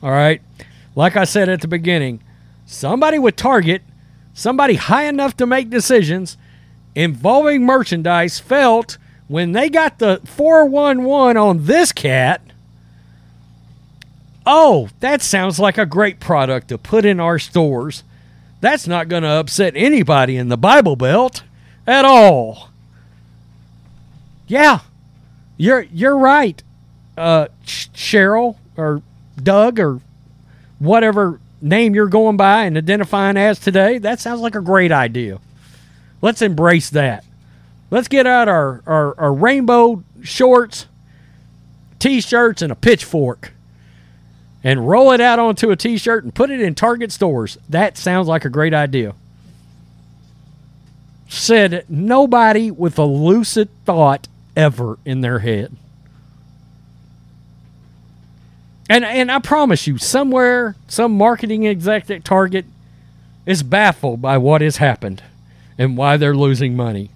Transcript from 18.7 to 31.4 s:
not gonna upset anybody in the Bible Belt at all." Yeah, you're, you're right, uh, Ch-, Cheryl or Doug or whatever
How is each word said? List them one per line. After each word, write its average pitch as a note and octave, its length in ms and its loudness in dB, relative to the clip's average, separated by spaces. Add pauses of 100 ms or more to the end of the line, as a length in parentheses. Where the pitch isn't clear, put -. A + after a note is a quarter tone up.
not E3+ 220 -4
gonna E3 200 -4
upset D#3 480 -2
anybody D3 640 2
in B2 100 -4
the A#2+ 80 -2
Bible G3 400 4
Belt F3 460 -2 (440)
at C4+ 200 2
all." F3 640 4 (1800)
Yeah, C4+ 320 2 (800)
you're, A#3 240 2
you're G#3 340 -2
right, C4+ 460 2 (560)
uh, E3 300 2 (160)
Ch-, - 280 -14
Cheryl G#3+ 640 0 (220)
or D3+ 240 -4 (400)
Doug G#3 360 2
or C#3+ 220 -2 (800)
whatever G3+ 600 0 (220)